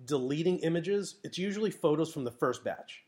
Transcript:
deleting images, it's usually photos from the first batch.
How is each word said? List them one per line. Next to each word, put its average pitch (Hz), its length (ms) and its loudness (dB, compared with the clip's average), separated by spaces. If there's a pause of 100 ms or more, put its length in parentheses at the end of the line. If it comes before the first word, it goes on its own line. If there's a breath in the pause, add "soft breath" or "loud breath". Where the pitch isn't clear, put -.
deleting 147 560 2
images, 170 640 0
it's - 120 -10
usually 202 360 -2
photos 156 400 2
from 139 120 -6
the 117 60 -4
first 127 340 0
batch. - 440 -8